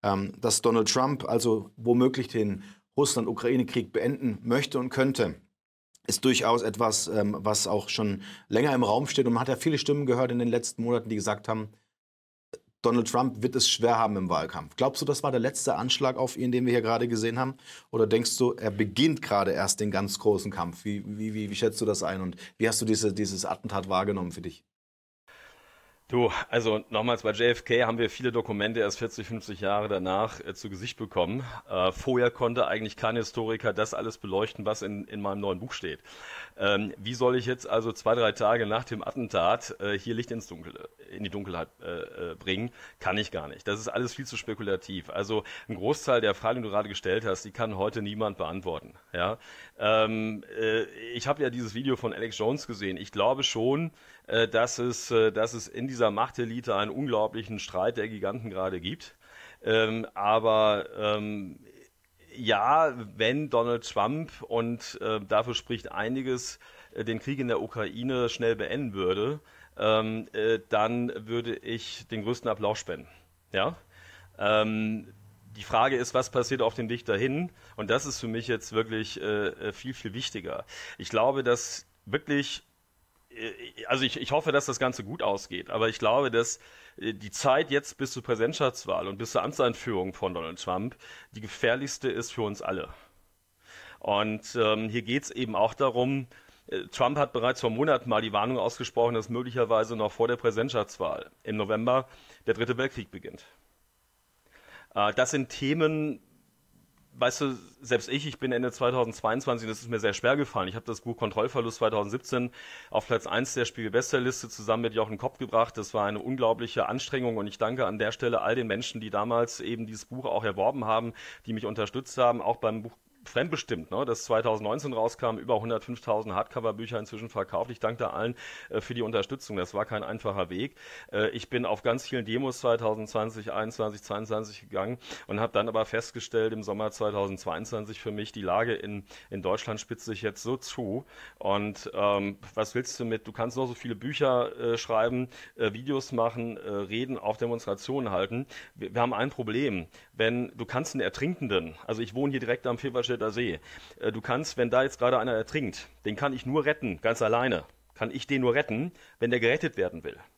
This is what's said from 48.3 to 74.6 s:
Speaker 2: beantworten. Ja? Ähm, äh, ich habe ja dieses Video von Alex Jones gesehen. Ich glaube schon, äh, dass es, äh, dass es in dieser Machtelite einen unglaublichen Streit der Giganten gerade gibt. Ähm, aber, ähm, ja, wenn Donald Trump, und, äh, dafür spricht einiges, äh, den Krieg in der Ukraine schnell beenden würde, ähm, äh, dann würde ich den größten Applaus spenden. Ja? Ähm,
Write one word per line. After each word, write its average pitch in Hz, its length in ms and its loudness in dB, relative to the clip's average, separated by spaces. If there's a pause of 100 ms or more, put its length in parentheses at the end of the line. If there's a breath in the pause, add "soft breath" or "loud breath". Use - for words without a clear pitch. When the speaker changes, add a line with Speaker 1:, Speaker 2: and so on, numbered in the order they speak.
Speaker 2:
beantworten. 87 560 -6 (180)
Ja? 90 240 0 (400 loud breath)
Ähm, 110 640 2 (160)
äh, 110 260 2 (280)
ich 120 140 -4
habe 143 160 0
ja 127 80 2
dieses 117 240 -6
Video 131 220 0
von 113 160 -4
Alex 113 260 -6
Jones 123 260 0
gesehen. 98 320 -4
Ich 101 140 -12
glaube 123 320 2
schon, 135 480 0 (340 loud breath)
äh, 113 220 4
dass 120 320 2
es, 120 320 -2
äh, 110 200 6
dass 113 220 0
es 113 140 -8
in 123 200 -6
dieser 117 240 2
Machtelite 117 640 -2
einen 104 160 0
unglaublichen 110 680 -2
Streit 104 380 -2
der 107 120 -2
Giganten 107 400 -4
gerade 95 300 -2
gibt. 95 380 -8 (460 loud breath)
Ähm, 110 500 4
aber, 107 760 4 (100)
ähm, 104 640 -2 (760)
ja, 127 600 4 (240)
wenn 131 320 2
Donald 120 400 2
Trump, 139 420 0 (120)
und, 117 580 -2
äh, 107 180 0
dafür 107 360 2
spricht - 360 -6
einiges, 127 680 -2 (340 loud breath)
äh, 117 100 -6
den 113 160 -2
Krieg 139 200 -4
in 123 100 -2
der 92 120 2
Ukraine 117 680 -2
schnell 117 260 2
beenden 110 380 -4
würde, 98 480 0 (360 loud breath)
ähm, 110 540 2
äh, 110 280 2 (100)
dann 117 420 2 (160)
würde 117 280 -2
ich - 520 -8
den 107 160 -4
größten 117 260 -2
Applaus 107 300 0
spenden. 73 300 -10 (420 soft breath)
Ja? 117 240 2 (600 loud breath)
Ähm, 107 760 2 (460)